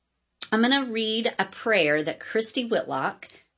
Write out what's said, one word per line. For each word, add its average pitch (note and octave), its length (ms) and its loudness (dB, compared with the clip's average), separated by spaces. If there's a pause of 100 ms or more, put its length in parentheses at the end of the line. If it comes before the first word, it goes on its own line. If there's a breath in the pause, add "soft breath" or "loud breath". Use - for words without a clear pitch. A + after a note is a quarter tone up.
(520)
I'm A3 100 4
gonna C4+ 240 4
read A3 540 -2
a F#3+ 60 0
prayer D#3 580 2
that D#3 160 -4
Christy A3 460 -4
Whitlock, D#3 640 -2 (300 loud breath)